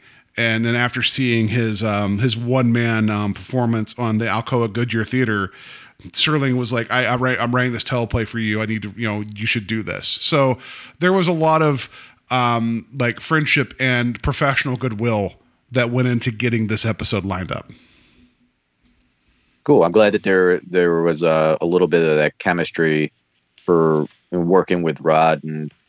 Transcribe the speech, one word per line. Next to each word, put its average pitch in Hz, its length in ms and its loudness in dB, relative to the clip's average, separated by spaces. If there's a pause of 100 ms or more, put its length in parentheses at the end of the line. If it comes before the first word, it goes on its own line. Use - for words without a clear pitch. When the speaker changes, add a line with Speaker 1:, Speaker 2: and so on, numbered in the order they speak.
(380)
Speaker 1:
And 113 260 0
then 117 120 0
after 120 260 -2
seeing 117 460 0
his, 110 360 -2
um, 101 360 0
his 117 180 0
one-man, 117 720 0
um, 104 240 -2
performance 117 640 -4
on 113 220 -2
the 117 60 -2
Alcoa 110 460 -2
Goodyear 113 340 -2
Theater, 110 460 -2 (580)
Serling 139 460 0
was 123 160 -2
like, 117 200 -2
"I, 123 140 2
I 120 100 2
write, 127 240 0
I'm 120 160 -2
writing 123 160 2
this 117 120 -6
teleplay 117 440 -2
for 117 100 -8
you. 107 240 -2
I 110 60 -2
need 110 160 -4
to, 101 120 -10
you 113 120 -6
know, 104 140 -4
you 107 260 -8
should 107 180 -2
do 110 160 -4
this." 92 260 -6
So 135 520 0 (400)
there 180 140 2
was 185 140 2
a 180 60 2
lot 160 300 2
of, 143 260 0 (400)
um, 117 560 0 (140)
like, 120 200 -2
friendship 151 600 0
and 123 420 0
professional 139 540 0
goodwill 110 580 -2 (380)
that 120 180 0
went 123 180 0
into 120 220 0
getting 113 380 -2
this 107 180 -2
episode 104 400 -2
lined 92 260 -6
up. - 200 -8 (1900)
Speaker 2:
Cool. 127 200 6
I'm 85 80 4
glad 104 220 6
that 104 100 -2
there, 92 360 4
there 87 420 0
was 82 220 0
a, 78 360 2
a 82 60 -2
little 87 220 4
bit 82 160 2
of 78 140 2
that 76 200 0
chemistry 80 760 -2 (540)
for 80 400 4 (260)
working 87 520 2
with 80 160 -2
Rod 80 440 2
and 78 280 -8 (180)